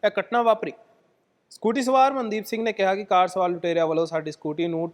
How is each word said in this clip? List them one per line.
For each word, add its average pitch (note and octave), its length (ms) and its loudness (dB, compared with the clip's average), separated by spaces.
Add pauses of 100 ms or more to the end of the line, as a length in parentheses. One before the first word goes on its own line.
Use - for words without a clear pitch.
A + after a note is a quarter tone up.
ਇਹ G#3 80 2
ਘਟਨਾ G#3 320 -2
ਵਾਪਰੀ। A3 300 2 (760)
ਸਕੂਟੀ A#3 320 -2
ਸਵਾਰ C4 300 4
ਮਨਦੀਪ A3 320 -4
ਸਿੰਘ A3+ 180 -6
ਨੇ A3+ 100 -2
ਕਿਹਾ F#3+ 220 0
ਕਿ G3+ 100 -6
ਕਾਰ F#3 240 2
ਸਵਾਰ F3+ 200 0
ਲੁਟੇਰਿਆਂ E3+ 380 0
ਵੱਲੋਂ D#3+ 200 0
ਸਾਡੀ D#3+ 260 -6
ਸਕੂਟੀ D3+ 340 -4
ਨੂੰ E3 280 -4